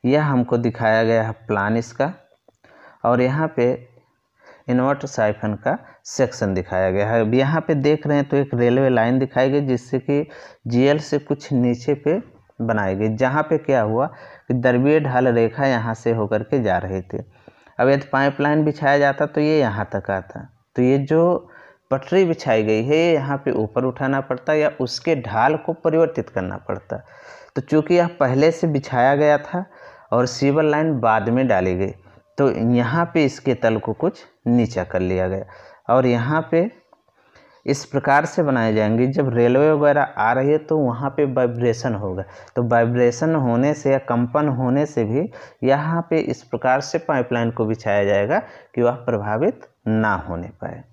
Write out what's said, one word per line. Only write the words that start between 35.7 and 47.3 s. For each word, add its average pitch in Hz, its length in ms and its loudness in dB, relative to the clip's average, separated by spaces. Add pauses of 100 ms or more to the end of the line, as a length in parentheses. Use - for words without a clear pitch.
और 127 160 4
यहाँ 127 460 0
पे 170 180 2 (960)
इस 139 200 -2
प्रकार 143 400 0
से 170 180 -2
बनाए 120 300 2
जाएंगे, 110 340 2
जब 135 220 0
रेलवे 123 420 4
वगैरह 147 300 2
आ 113 320 0
रही 135 180 0
है 156 80 2
तो 156 180 -2
वहाँ 131 340 -2
पे 147 160 0
वाइब्रेशन 120 680 -2
होगा, 95 280 -6 (320)
तो 123 100 0
वाइब्रेशन 120 720 2
होने 131 360 2
से 143 180 -2
या 135 80 4
कंपन 120 500 -2
होने 131 360 0
से 120 180 -4
भी 123 260 -2 (340)
यहाँ 147 460 0
पे 160 120 0
इस - 220 -6
प्रकार 131 380 0
से - 180 -6
पाइपलाइन 120 520 -2